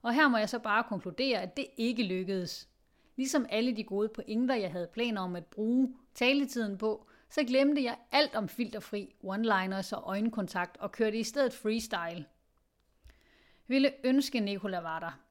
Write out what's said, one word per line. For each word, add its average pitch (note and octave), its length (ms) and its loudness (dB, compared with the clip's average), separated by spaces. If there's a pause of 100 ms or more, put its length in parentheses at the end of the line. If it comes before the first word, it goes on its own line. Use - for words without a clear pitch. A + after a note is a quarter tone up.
Og A#3 120 0
her D4 140 8
må A#3+ 100 6
jeg G#3+ 120 2
så A#3+ 100 -2
bare A3 240 2
konkludere, G#3+ 580 0
at F#3 160 -6
det C#4 100 -4 (100)
ikke A#3 260 2
lykkedes. F#3 680 -2 (460)
Ligesom C4 340 2
alle A3+ 260 2
de A3 80 -6
gode G#3 260 0
pointer, B3 460 0
jeg F#3+ 160 -2
havde E3+ 160 -4
planer A3+ 340 -2
om F3+ 140 -4
at F3 100 -10
bruge B3 500 0 (180)
taletiden B3 640 0
på, A3 300 -2 (220)
så D4+ 140 0
glemte C4+ 400 4
jeg A#3+ 140 -4 (140)
alt C#4+ 240 2
om G#3 120 -2
filterfri, G#3 760 -6
one-liners F#3+ 680 0
og - 100 -6
øjenkontakt F#3+ 720 -2
og G3 140 -6
kørte A3 280 0
i A3+ 40 -2
stedet B3 300 0
freestyle. F3+ 720 -4 (1400)
Ville C4+ 240 4 (120)
ønske, C4 360 2
Nicola G3 400 -2
var E3 200 -6
der. E3 200 -8 (120)